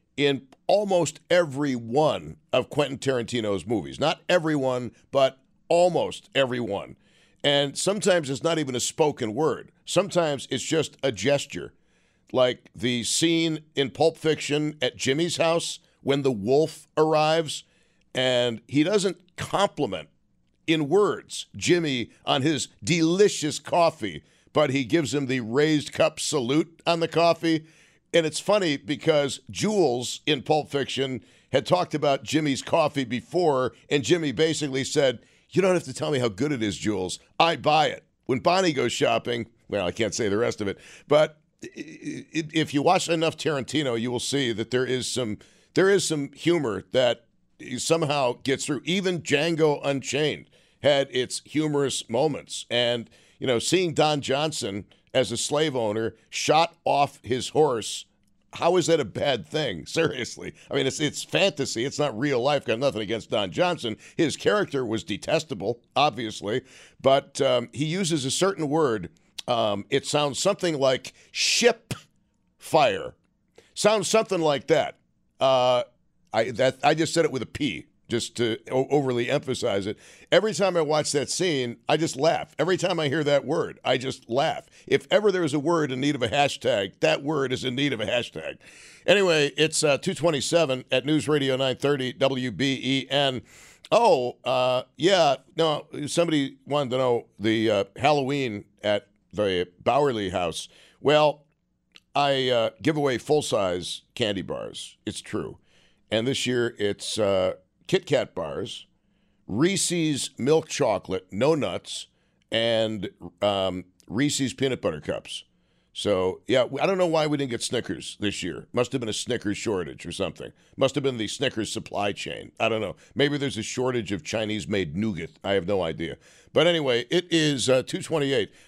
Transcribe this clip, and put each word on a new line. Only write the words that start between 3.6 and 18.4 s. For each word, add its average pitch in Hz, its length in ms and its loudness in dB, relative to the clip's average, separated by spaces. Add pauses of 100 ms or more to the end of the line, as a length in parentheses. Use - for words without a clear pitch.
movies. 82 320 -4
Not 156 300 -2
every 175 260 2
one, 127 380 -2 (180)
but 135 280 2 (300)
almost 165 680 2
every 127 260 2
one. 95 360 -6 (460)
And 143 340 0
sometimes 180 540 2
it's 139 120 -4
not 165 160 0
even 131 180 -2
a 120 40 -2
spoken 143 540 -2
word. 131 380 -2 (120)
Sometimes 170 680 0
it's 131 120 -2
just - 400 -2
a 135 80 2
gesture. 101 640 -2 (580)
Like 127 440 0
the 120 300 -2
scene 165 560 0 (140)
in 139 160 0
Pulp 160 260 0
Fiction 151 640 -2
at 127 160 -2
Jimmy's 147 420 -2
house 165 420 0 (220)
when 139 200 2
the 135 80 2
wolf 131 560 0 (100)
arrives, 156 680 2 (500)
and 123 540 2